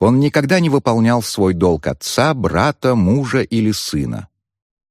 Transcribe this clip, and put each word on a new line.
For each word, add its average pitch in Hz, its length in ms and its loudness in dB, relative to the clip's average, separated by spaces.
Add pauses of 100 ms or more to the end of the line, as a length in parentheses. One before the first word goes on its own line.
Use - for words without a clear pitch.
Он 123 200 4
никогда 147 400 2
не 170 80 2
выполнял 117 540 0
свой 95 320 0
долг 85 320 0
отца, 123 480 -2
брата, 123 600 0
мужа 120 460 0
или 110 300 0
сына. 71 580 -6 (640)